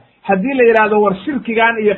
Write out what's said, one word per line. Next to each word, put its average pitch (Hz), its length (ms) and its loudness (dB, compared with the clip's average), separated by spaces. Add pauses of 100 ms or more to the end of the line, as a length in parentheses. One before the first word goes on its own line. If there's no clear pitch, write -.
(220)
haddii 196 320 -2
la 254 100 2
yidhaahdo, 214 380 2
"War 196 120 0 (100)
shirkigan 226 560 -2
iyo 208 180 0